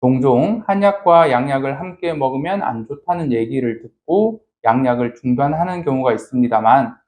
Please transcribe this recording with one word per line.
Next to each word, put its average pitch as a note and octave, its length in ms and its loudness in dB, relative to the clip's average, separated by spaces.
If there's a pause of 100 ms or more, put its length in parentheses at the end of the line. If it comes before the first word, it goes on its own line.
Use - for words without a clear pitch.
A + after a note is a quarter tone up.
종종 C3 640 2
한약과 G3 640 4
양약을 C3+ 480 -2
함께 F3 340 -8
먹으면 D3 500 -4
안 A2+ 240 -6
좋다는 D3 460 -4
얘기를 A#2 480 -2
듣고 G#3+ 600 -2 (240)
양약을 A#2+ 500 0
중단하는 D#3 680 -2
경우가 C3 280 0
있습니다만 A#2 840 2 (120)